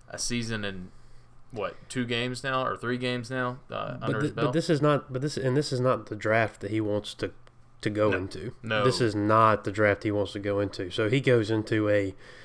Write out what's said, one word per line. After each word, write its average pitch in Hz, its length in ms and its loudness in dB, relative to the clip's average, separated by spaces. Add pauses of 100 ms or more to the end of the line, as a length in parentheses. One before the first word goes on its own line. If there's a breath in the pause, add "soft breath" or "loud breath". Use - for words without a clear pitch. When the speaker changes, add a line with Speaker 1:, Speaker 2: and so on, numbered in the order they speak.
Speaker 1:
a - 80 -12
season 113 480 -4
in, 92 240 -8 (600 soft breath)
what, 98 240 -6 (120)
two 127 180 -4
games 123 380 -4
now 131 220 0
or 104 100 -2
three 123 220 -4
games 123 340 -4
now, 127 280 -4 (120)
uh, 104 220 -6
Speaker 2:
But 117 100 -10
Speaker 1:
under 110 160 -2
Speaker 2:
thi-, 147 60 0
Speaker 1:
his 143 100 -4
belt? 123 120 0
Speaker 2:
but 123 60 0
this 160 160 0
is 147 120 2
not, 147 320 2
but 127 80 -4
this, 147 160 -4
and 131 180 0
this 147 160 0
is 127 80 -2
not 120 280 0
the 110 80 -8
draft 107 460 0
that 101 100 -6
he 110 100 0
wants 104 340 -2
to, 98 160 -4 (500)
to 110 80 0
go 104 200 2
Speaker 1:
No. 95 80 2
Speaker 2:
into. 95 460 -8
Speaker 1:
No. 110 200 0
Speaker 2:
This 123 160 4
is 110 160 2
not 107 480 6
the 104 80 -2
draft 104 320 2
he 107 80 0
wants 101 220 0
to 104 60 -6
go 101 200 -2
into. 95 300 -4
So 110 200 0
he 135 120 2
goes 117 300 4
into 107 380 2
a, 101 260 2 (300 loud breath)